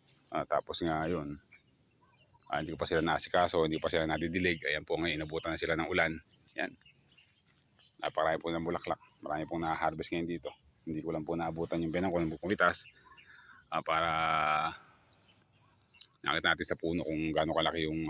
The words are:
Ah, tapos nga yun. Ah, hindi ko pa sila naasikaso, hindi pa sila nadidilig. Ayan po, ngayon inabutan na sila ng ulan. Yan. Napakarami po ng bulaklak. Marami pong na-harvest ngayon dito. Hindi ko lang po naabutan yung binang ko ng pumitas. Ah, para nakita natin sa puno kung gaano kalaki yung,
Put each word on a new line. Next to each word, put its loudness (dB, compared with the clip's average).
Ah, 0
tapos 0
nga 2
yun. -2
Ah, 0
hindi -4
ko -6
pa 0
sila 4
naasikaso, 4
hindi 0
pa 0
sila 2
nadidilig. 2
Ayan 0
po, 0
ngayon 0
inabutan -4
na -2
sila 2
ng 0
ulan. 4
Yan. -2
Napakarami 2
po -4
ng 0
bulaklak. -2
Marami -2
pong -2
na-harvest 0
ngayon 0
dito. -6
Hindi -4
ko -4
lang -2
po 0
naabutan -2
yung 0
binang 0
ko 2
ng 0
pumitas. 2
Ah, 0
para 2
nakita 4
natin 0
sa 0
puno 0
kung 0
gaano 4
kalaki 2
yung, -2